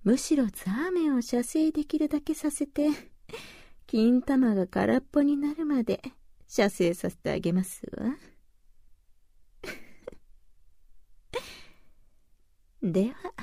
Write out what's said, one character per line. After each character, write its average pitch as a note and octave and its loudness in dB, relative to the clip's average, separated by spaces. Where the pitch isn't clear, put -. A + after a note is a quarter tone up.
む A#3+ 4
し - 0
ろ C4+ 4
ザ - -6
ー D4 -2
メ E4+ 2
ン C#4 2
を A#3+ 2
射 B3 -2
精 D#4 0
で D4+ -2
き D#4 -2
る D4+ 2
だ D4+ -2
け D#4 -4
さ D4+ -2
せ C#4+ -6
て、 D4 0
金 A#3+ 4
玉 B3+ 4
が F#3 2
空 G#3 2
っ - 2
ぽ - 2
に C#4+ 4
な D4 -2
る D#4+ -4
ま C#4 2
で G3+ -2
射 G#3 2
精 F3 2
さ F3 -4
せ - -8
て - -6
あ D3 -2
げ E3+ 0
ま F#3 2
す - -12
わ。 B3+ -4
<laughs> - -
で G3 0
は、 - -14